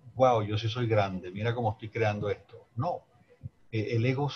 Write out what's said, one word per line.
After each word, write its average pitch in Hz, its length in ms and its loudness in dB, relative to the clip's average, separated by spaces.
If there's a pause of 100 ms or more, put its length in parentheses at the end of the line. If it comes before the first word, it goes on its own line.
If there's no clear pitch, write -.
(160)
"Guau, 120 280 6
yo 104 140 -2
sí 110 120 -2
soy 120 180 -2
grande, 95 440 0
mira 113 240 -2
cómo 120 160 -2
estoy 113 180 -10
creando 104 400 -2
esto". - 460 -10
No. 160 260 -2 (720)
Eh, 110 240 -2
el 113 100 2
ego, 135 300 0